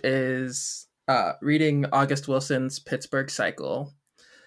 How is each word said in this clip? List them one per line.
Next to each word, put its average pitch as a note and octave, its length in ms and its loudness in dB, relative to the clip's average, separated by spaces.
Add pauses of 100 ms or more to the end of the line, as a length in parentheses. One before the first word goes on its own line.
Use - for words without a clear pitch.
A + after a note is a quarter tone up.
is, C3 840 -2 (220)
uh, G#2+ 320 4
reading D3 520 4
August C#3 360 2
Wilson's C3 500 0
Pittsburgh C3+ 520 -4
Cycle. A2 640 -4 (520)